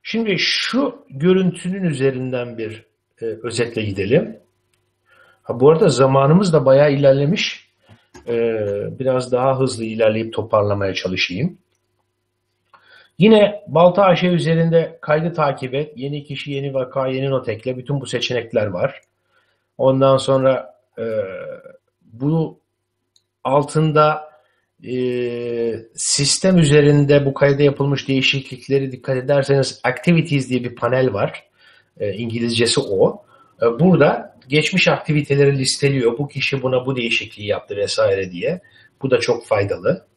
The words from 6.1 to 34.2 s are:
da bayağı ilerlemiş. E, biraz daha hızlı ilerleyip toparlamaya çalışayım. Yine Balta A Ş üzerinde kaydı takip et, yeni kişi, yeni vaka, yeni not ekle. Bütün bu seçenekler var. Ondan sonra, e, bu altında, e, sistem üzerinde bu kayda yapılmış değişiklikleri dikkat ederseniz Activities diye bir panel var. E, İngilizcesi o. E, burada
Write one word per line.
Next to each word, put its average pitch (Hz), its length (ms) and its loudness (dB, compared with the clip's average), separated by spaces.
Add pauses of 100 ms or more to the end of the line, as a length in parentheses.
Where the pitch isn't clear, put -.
da 139 120 2
bayağı 139 280 6
ilerlemiş. 139 760 0 (560)
E, 117 60 -4 (680)
biraz 127 320 -2
daha 131 280 2
hızlı 113 240 -2
ilerleyip 110 500 0
toparlamaya 101 600 0
çalışayım. 92 640 -4 (1600)
Yine 208 500 4
Balta 175 380 4
A 180 100 4
Ş 180 120 -2
üzerinde 165 760 0
kaydı 160 320 -2
takip 139 400 -2
et, 151 220 -6
yeni 143 280 -8
kişi, 143 280 -12
yeni 139 220 -6
vaka, 131 340 -4
yeni 131 220 -4
not 131 200 -2
ekle. 127 280 -6
Bütün 139 240 -6
bu 123 40 -12
seçenekler 117 640 -4
var. 98 340 -4 (760)
Ondan 135 400 4
sonra, 131 580 0 (220)
e, 113 80 -8 (960)
bu 147 580 -4 (840)
altında, 151 880 2 (560)
e, 120 60 -8 (1040)
sistem - 600 0
üzerinde 143 680 4
bu 135 80 0
kayda 143 300 2
yapılmış 139 440 0
değişiklikleri 135 840 -2
dikkat 131 260 -6
ederseniz 135 680 0
Activities 139 680 0
diye 123 140 -2
bir 120 120 -8
panel 127 380 0
var. 117 360 -6 (500)
E, 101 140 -4
İngilizcesi 117 680 -2
o. 104 440 0 (380)
E, 117 180 0
burada 156 580 2 (100)